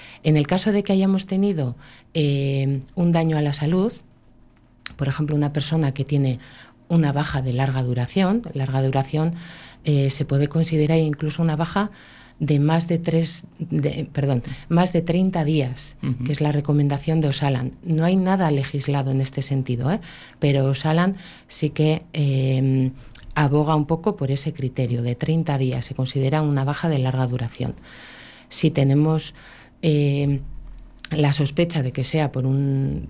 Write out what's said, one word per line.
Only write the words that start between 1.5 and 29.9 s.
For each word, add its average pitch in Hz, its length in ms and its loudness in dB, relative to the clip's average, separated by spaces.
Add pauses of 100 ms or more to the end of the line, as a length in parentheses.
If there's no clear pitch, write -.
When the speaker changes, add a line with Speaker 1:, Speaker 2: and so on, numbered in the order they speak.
Speaker 1:
eh, 139 680 0 (140)
un 175 180 2
daño 165 240 2
a 151 60 2
la 147 100 0
salud, 170 400 0 (1040)
por 139 100 -4
ejemplo, 147 300 -2
una 147 160 0
persona 147 400 0
que 135 120 -4
tiene 135 340 0 (500)
una 160 240 4
baja 143 300 -2
de 127 100 -2
larga 131 300 0
duración, 180 600 0 (120)
larga 135 280 0
duración, 151 520 0 (500)
eh, 139 240 2
se 139 160 -2
puede 143 240 2
considerar 160 500 2
incluso 151 440 0
una 160 140 2
baja 196 340 0 (500)
de 143 200 2
más 165 260 2
de 170 120 2
tres, 165 460 -2 (140)
de, 151 540 -2
perdón, 139 300 0 (260)
más 180 240 4
de 170 100 2
treinta 175 420 0
días, 143 580 -2
Speaker 2:
Ujú. 123 220 -2
Speaker 1:
que 156 80 -2
es 139 80 -2
la 147 120 2
recomendación 147 680 0
de 151 80 2
Osalan. 135 440 -2 (100)
No 160 220 0
hay 185 120 4
nada 185 340 2
legislado 139 600 -2
en 135 100 2
este 135 220 -4
sentido, 131 480 -2
¿eh? 208 100 -2 (380)
Pero 139 280 4
Osalan 160 500 2 (320)
sí - 220 -2
que, 156 420 2
eh, 135 800 2 (420)
aboga 151 420 2
un 147 100 2
poco 170 300 -2
por 135 140 -2
ese 139 220 -4
criterio 123 500 -2
de 120 120 -2
treinta 156 440 0
días. 127 280 -2
Se - 80 -10
considera 135 480 0
una 143 220 2
baja 147 240 -2
de 151 100 2
larga 131 280 0
duración. 123 480 -4 (760)
Si - 220 0
tenemos, 147 640 2 (480)
eh, 143 580 2 (680)